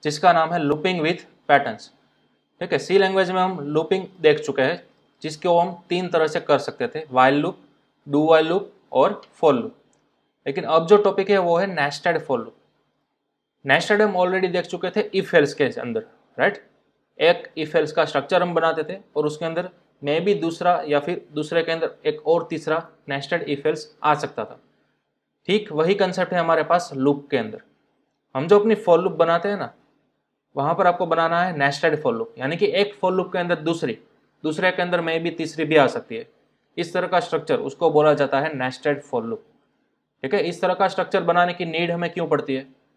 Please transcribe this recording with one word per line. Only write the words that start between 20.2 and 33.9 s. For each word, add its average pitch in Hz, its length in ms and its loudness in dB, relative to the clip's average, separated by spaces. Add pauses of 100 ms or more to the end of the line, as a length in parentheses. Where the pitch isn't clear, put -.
दूसरा 165 460 0
या 143 120 0
फिर 165 320 -6
दूसरे 160 320 -2
के 165 80 -4
अंदर 165 240 -4 (100)
एक 151 220 -4
और 165 220 2
तीसरा - 380 -4 (220)
nested 139 380 -4
if 143 180 -4
else 156 200 -2 (180)
आ 151 120 4
सकता 117 300 -6
था। - 140 -18 (880)
ठीक 208 240 -2
वही 165 240 2
कॉन्सेप्ट 180 380 -2
है 175 60 0
हमारे 165 240 2
पास 170 300 0
लूप 143 380 0
के 135 60 0
अंदर। 110 240 -6 (720)
हम 143 120 -4
जो 202 120 8
अपनी 214 160 2
for 175 220 4
loop 180 140 0
बनाते 165 380 0
हैं 196 80 -4
ना, 139 160 -10 (840)
वहाँ 143 200 0
पर 180 120 2
आपको 175 180 2
बनाना 165 380 0
है 180 120 -4
nested 147 400 0
for 143 160 0
loop, 113 140 -4 (120)
यानी 139 200 -4
कि 208 80 0
एक 202 300 0
for 185 180 -2
loop 190 200 -2
के 185 60 -2
अंदर 175 200 -2
दूसरी, 156 380 -4 (460)